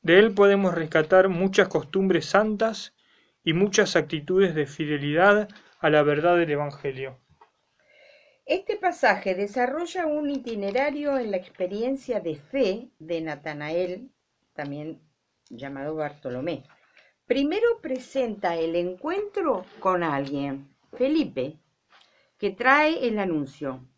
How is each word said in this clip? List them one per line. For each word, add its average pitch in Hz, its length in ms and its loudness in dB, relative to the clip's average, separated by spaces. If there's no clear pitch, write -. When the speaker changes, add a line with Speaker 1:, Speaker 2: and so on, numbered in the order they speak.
Speaker 1:
De 170 180 6
él 214 140 6
podemos 196 400 4
rescatar 165 560 4
muchas 190 400 2
costumbres 170 560 0
santas 214 680 0
y 160 80 2
muchas 196 420 2
actitudes 165 600 2
de 151 120 0
fidelidad 156 800 2
a 156 100 2
la 151 140 6
verdad 151 320 4
del 170 160 2
evangelio. 139 680 -6
Speaker 2:
Este 381 300 -2
pasaje 220 600 0
desarrolla 254 720 -4
un 302 240 -2
itinerario 269 880 -2
en 226 140 -4
la 196 60 -2
experiencia 214 840 -4
de 165 160 -4
fe 233 540 -2
de 165 220 -6
Natanael, 160 880 -6
también 151 500 -10
llamado 139 460 -10
Bartolomé. 147 680 -8
Primero 359 560 0
presenta 233 760 -4
el 165 180 -2
encuentro 277 880 -2
con 185 240 0
alguien, 139 720 -4
Felipe, 240 680 -2
que 202 140 -2
trae 277 560 2
el 214 100 -2
anuncio 143 680 -4